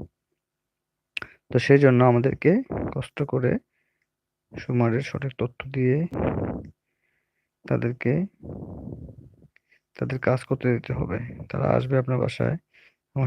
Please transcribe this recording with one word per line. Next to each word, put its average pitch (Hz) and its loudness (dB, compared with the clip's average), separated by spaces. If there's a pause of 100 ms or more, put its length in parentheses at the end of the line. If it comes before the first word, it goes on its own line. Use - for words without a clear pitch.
(1500)
তো - -2 (100)
সেই 139 8
জন্য 127 8 (120)
আমাদেরকে 135 2 (440)
কষ্ট - -8 (140)
করে 127 0 (1120)
সুমারের 123 2
সঠিক 135 -6
তথ্য 120 -6 (140)
দিয়ে 131 2 (1700)
তাদেরকে 123 -2 (1800)
তাদের 131 -4
কাজ 123 2
করতে 131 -2 (100)
দিতে - -8
হবে। - -4 (320)
তারা - -2 (100)
আসবে 127 -2
আপনার 127 -2
বাসায় 120 -2 (560)
এবং 135 -2